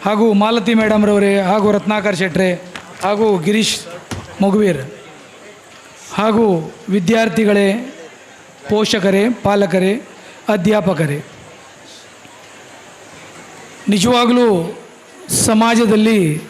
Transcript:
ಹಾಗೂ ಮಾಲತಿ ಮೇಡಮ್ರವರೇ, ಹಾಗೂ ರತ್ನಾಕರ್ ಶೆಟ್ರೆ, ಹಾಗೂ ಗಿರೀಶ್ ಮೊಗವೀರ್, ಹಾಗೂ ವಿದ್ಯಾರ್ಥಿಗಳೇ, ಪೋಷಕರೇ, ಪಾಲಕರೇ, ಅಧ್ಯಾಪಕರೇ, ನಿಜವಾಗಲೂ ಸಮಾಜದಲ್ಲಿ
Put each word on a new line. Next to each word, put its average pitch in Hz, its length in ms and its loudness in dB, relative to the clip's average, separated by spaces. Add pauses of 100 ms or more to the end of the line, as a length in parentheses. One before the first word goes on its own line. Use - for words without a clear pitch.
ಹಾಗೂ 214 280 2
ಮಾಲತಿ 220 420 0
ಮೇಡಮ್ರವರೇ, 208 640 2
ಹಾಗೂ 202 320 0
ರತ್ನಾಕರ್ 208 440 -2
ಶೆಟ್ರೆ, 180 380 -2 (480)
ಹಾಗೂ 208 360 0
ಗಿರೀಶ್ 202 420 -2 (600)
ಮೊಗವೀರ್, 196 420 0 (1300)
ಹಾಗೂ 202 600 0 (140)
ವಿದ್ಯಾರ್ಥಿಗಳೇ, 208 1080 0 (720)
ಪೋಷಕರೇ, 208 560 0 (180)
ಪಾಲಕರೇ, 196 600 0 (460)
ಅಧ್ಯಾಪಕರೇ, 175 760 0 (2750)
ನಿಜವಾಗಲೂ 226 920 2 (500)
ಸಮಾಜದಲ್ಲಿ 220 1200 2